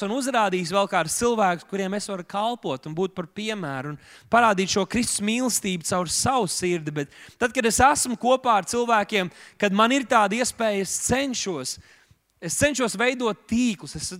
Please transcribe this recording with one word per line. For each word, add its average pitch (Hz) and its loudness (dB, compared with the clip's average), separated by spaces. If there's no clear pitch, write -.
un 214 -2
uzrādīs 208 0
vēl 196 2
kādus 165 -2
cilvēkus, 214 0
kuriem 196 -4
es - -8
varu 185 -8
kalpot 196 -6
un 156 -10
būt 185 -2
par 170 -8
piemēru 160 -8
un 147 -12
parādīt 214 4
šo 196 2
Kristus - -2
mīlestību 214 -2
caur 180 0
savu 247 2
sirdi. 160 -2
Bet - -10
tad, 233 0
kad 233 0
es 247 4
esmu 262 4
kopā 247 2
ar - -8
cilvēkiem, 214 0
kad 196 2
man 226 6
ir 269 0
tāda 214 4
iespēja, 208 -2
es - -6
cenšos, 233 -2
es 170 -4
cenšos 254 0
veidot 247 0
tīklus, 226 -2
es - -8